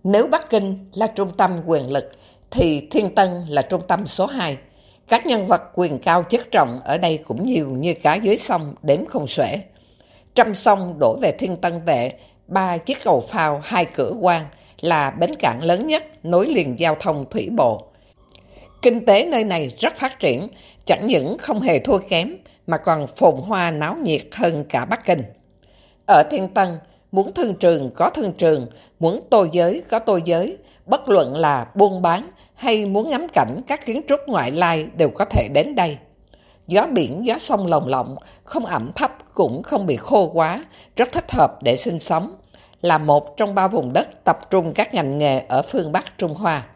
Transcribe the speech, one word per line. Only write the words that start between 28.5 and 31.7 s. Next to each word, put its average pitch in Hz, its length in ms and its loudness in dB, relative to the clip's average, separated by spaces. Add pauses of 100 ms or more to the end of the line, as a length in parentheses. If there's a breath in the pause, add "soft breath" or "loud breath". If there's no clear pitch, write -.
muốn 165 300 2
tô 208 220 6
giới 175 380 2
có 220 80 2
tô 226 260 2
giới, 175 340 0 (280 soft breath)
bất 269 220 0
luận 147 280 4
là 143 380 2